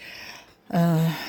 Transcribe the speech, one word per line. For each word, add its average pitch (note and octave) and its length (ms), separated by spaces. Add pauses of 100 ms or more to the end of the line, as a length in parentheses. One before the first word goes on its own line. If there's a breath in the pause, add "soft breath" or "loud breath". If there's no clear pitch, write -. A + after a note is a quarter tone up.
(720 loud breath)
Е, E3 420 (160 loud breath)